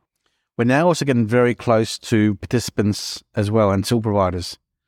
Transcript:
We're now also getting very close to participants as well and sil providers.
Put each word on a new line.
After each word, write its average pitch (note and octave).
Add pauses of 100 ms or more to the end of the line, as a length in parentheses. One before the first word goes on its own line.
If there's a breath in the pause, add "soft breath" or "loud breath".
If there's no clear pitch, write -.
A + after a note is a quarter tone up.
(580)
We're A#2
now C#3+
also D#3+
getting A#2+
very A#2+
close A2+
to G#2+
participants - (120)
as G2+
well G#2+
and G2
sil A#2+
providers. F#2+ (280)